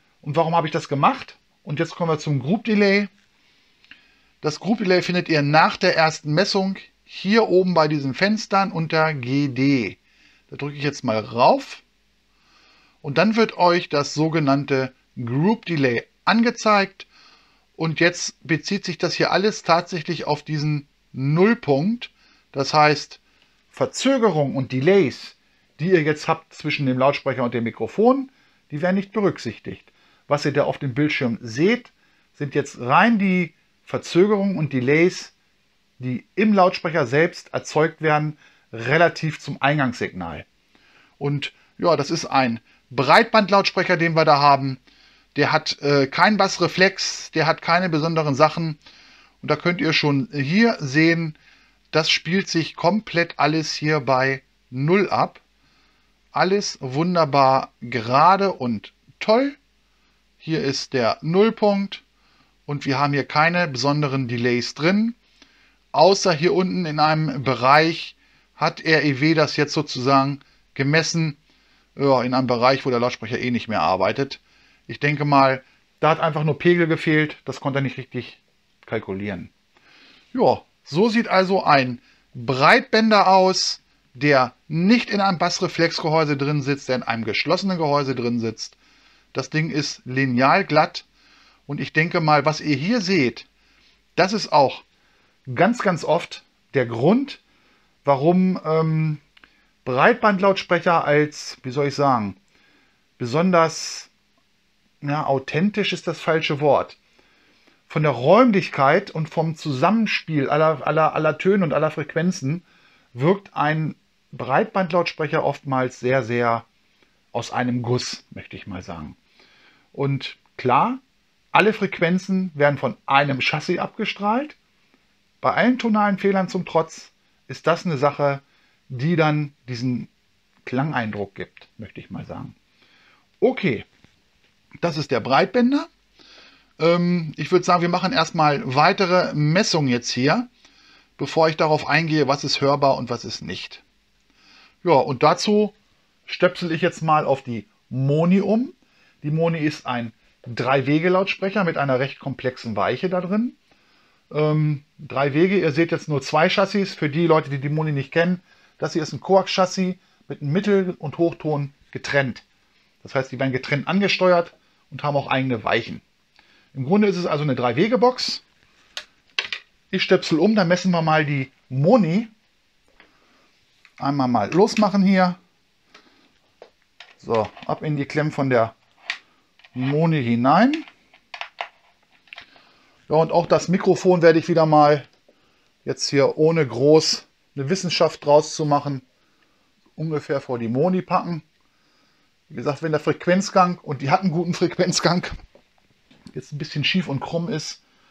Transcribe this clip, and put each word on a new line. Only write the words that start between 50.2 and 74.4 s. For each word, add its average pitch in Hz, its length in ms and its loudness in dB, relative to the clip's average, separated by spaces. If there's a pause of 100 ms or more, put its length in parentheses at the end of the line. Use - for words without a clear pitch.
hier 180 480 2
sehen, 160 560 0 (540)
das 156 220 0
spielt 175 360 -2
sich 165 280 -4
komplett 170 640 -2
alles 151 340 0
hier 151 260 -2
bei 131 440 0 (260)
Null 156 400 0
ab. 139 320 -2 (920)
Alles 190 500 -2
wunderbar 139 1000 2
gerade 143 720 2
und 120 400 -6 (260)
toll. 269 360 2 (840)
Hier 156 220 -2
ist 135 300 -4
der 113 280 0
Nullpunkt 202 800 0 (640)
und 143 200 -6
wir 139 120 0
haben 143 140 2
hier 139 140 0
keine 170 420 2
besonderen 135 600 -2
Delays 120 440 -2
drin. 202 400 0 (800)
Außer 185 400 4
hier 160 220 2
unten 180 320 0
in 151 160 -2
einem 151 420 0
Bereich 143 720 2 (400)
hat 165 240 -4
R 160 240 2
E 139 160 0
W 156 140 2
das 151 240 0
jetzt 143 160 -2
sozusagen 139 640 0 (360)
gemessen, 156 600 0 (640)
ja, 139 240 2
in 123 120 -2
einem 131 140 0
Bereich, 123 380 2
wo 139 40 -2
der 120 120 0
Lautsprecher 120 360 -4
eh 123 140 -4
nicht 117 160 -4
mehr 101 140 -2
arbeitet. 95 580 -2 (480)